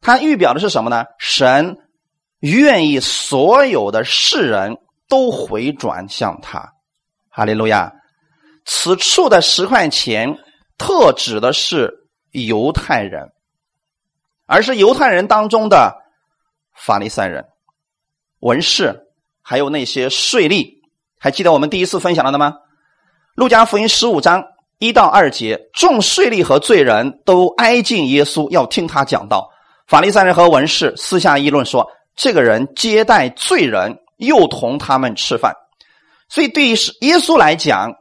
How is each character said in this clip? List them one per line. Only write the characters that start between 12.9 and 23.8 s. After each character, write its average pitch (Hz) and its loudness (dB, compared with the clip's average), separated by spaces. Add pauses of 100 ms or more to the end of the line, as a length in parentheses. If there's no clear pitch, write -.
人， 85 -12 (1120)
而 196 2
是 240 -2
犹 208 4
太 269 2
人 190 0
当 214 2
中 220 0
的 143 4 (760)
法 - -2
利 104 -6
赛 101 -6
人、 78 -10 (960)
文 123 -2
士， - -4 (340)
还 - -6
有 139 -2
那 147 -6
些 127 -4
税 180 -2
吏。 - -4 (380)
还 - -2
记 - -6
得 170 4
我 151 4
们 147 0
第 180 -4
一 180 0
次 180 -6
分 175 -2
享 143 0
了 135 0
的 143 -2
吗？ 147 0 (800)
《路 254 0
加 226 6
福 208 -4
音》 220 0